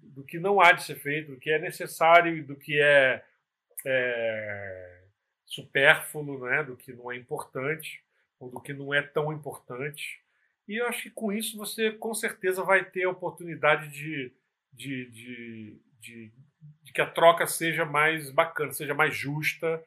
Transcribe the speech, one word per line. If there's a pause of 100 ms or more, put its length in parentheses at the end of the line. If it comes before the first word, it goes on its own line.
do
que
não
há
de
ser
feito,
do
que
é
necessário
e
do
que
é, (600)
é, (420)
supérfluo,
né?
Do
que
não
é
importante (380)
ou
do
que
não
é
tão
importante. (460)
E
eu
acho
que
com
isso
você,
com
certeza,
vai
ter
a
oportunidade
de, (400)
de,
de, (240)
de, (500)
de
que
a
troca
seja
mais
bacana,
seja
mais
justa,